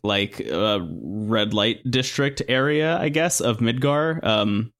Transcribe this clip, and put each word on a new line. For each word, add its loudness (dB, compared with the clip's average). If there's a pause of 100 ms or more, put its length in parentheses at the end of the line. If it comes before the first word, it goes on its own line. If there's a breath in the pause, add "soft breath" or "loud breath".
like, 0 (100)
uh, 0
red -2
light 0 (100)
district 0
area, 2
I 0
guess, 0
of 2
Midgar. 0
Um, 0